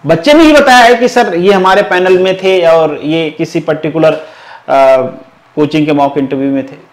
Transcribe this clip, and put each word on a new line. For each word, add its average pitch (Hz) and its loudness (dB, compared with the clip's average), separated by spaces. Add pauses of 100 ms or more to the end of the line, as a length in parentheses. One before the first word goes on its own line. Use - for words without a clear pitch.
बच्चे 170 0
ने 320 4
ही 311 4
बताया 262 4
है 240 4
कि 240 -2
सर 233 -2
ये 180 0
हमारे 190 2
पैनल 185 0
में 185 -2
थे 185 0
और 160 0
ये 160 -4
किसी 165 -6
particular, 156 -2 (560)
आ, 131 2 (580)
coaching 151 -2
के 151 -2
mock 143 -2
interview 139 -4
में 135 -4
थे, - -20 (180)